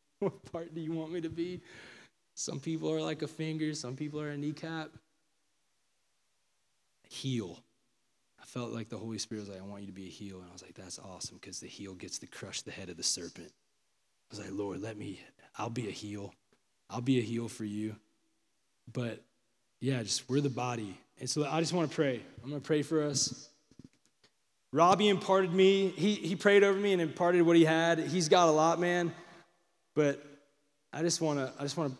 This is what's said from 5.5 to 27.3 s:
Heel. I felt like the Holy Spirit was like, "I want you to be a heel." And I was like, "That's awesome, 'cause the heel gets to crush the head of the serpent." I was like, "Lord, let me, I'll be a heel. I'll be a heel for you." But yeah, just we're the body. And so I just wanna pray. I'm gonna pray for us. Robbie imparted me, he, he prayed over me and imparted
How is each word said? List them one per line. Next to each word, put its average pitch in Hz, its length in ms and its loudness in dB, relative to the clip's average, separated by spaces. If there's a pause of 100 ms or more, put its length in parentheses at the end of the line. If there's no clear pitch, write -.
Heel. 110 540 -6 (800)
I - 40 -20
felt 120 280 -8
like 113 180 -8
the 113 80 -10
Holy 110 200 -8
Spirit 110 220 -8
was 101 80 -10
like, 98 120 -12
"I 95 40 -14
want 101 180 -12
you 101 40 -12
to 98 60 -14
be 95 140 -14
a 90 40 -14
heel." 95 300 -14
And 90 80 -20
I 87 40 -20
was 92 100 -18
like, - 120 -20
"That's 92 240 -14
awesome, 90 400 -14
'cause - 220 -14
the - 60 -16
heel 95 280 -12
gets 92 240 -12
to - 80 -14
crush - 360 -12
the - 100 -14
head 92 180 -12
of 85 60 -12
the 80 60 -10
serpent." 82 480 -6 (800)
I 101 60 -14
was - 20 -10
like, 101 180 -10
"Lord, 98 240 -6
let 107 180 -8
me, 101 220 -10 (360)
I'll 110 140 -4
be 117 180 -4
a 95 40 -6
heel. 101 420 -10 (560)
I'll 110 100 -4
be 127 180 4
a 120 40 2
heel 117 260 -4
for 110 160 -8
you." 107 320 -6 (960)
But 117 320 -6 (560)
yeah, 127 220 0
just - 260 -4
we're 139 140 2
the 143 80 0
body. 113 480 -4 (220)
And 127 80 -8
so 147 160 0
I 156 160 0
just 165 120 0
wanna 170 160 2
pray. 135 340 0 (200)
I'm 131 80 -10
gonna 147 100 -6
pray 151 220 2
for 156 200 2
us. - 460 -2 (1200)
Robbie 180 360 6
imparted 190 440 2
me, 190 360 6
he, 170 260 2
he 165 220 -4
prayed 202 260 8
over 196 160 6
me 202 140 2
and 180 80 4
imparted 175 420 4